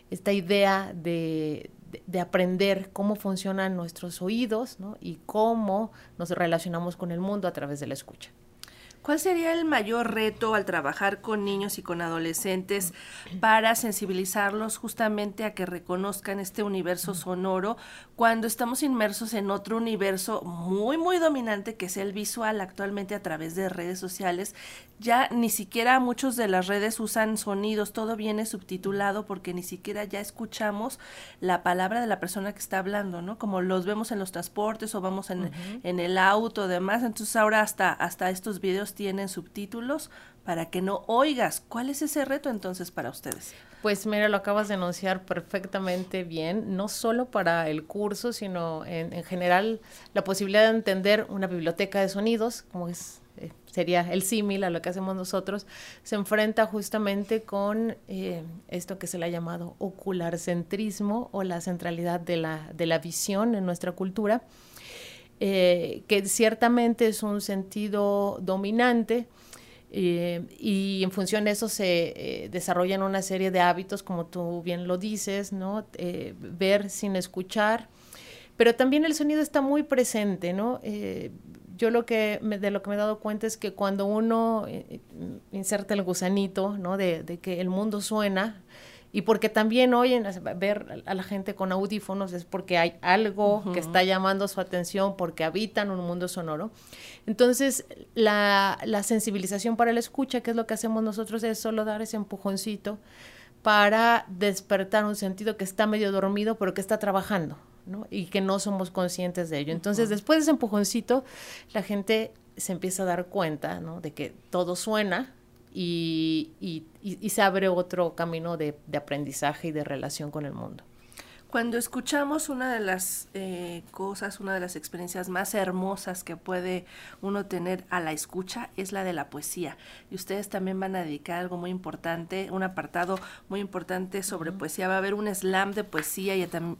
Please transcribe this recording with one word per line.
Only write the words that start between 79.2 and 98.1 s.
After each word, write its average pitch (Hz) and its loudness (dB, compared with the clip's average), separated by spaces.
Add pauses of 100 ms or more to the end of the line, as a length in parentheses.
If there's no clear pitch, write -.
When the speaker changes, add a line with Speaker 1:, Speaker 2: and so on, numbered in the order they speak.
Speaker 1:
está 302 2
muy 285 4
presente, 208 2
¿no? 226 0
Eh, 208 -6 (440)
yo 226 4
lo 233 4
que 214 2
me, 208 -2
de 202 2
lo 202 0
que 196 -6
me 202 0
he - 0
dado 214 0
cuenta 214 -2
es 220 -4
que 196 -4
cuando 196 0
uno, 226 2
eh, - -8
eh, - -12 (520)
inserta 196 -2
el 202 2
gusanito, 190 0
¿no? 185 -2
De, 180 2
de 170 -8
que 180 -4
el 185 0
mundo 202 0
suena, 208 0 (500)
y 196 0
porque 220 4
también 226 6
oyen, 240 6 (300)
ver 202 -2
a 190 -2
la 185 -2
gente 196 -4
con 190 -2
audífonos 196 -2
es 175 -8
porque 180 -2
hay 170 4
algo 208 4
Speaker 2:
Ujú. 196 -4
Speaker 1:
que 180 0
está 170 6
llamando 190 4
su 190 -4
atención, 190 0
porque 165 -2
habitan 202 0
un 185 -2
mundo 175 -2
sonoro. 165 -6 (540)
Entonces, 247 4 (280)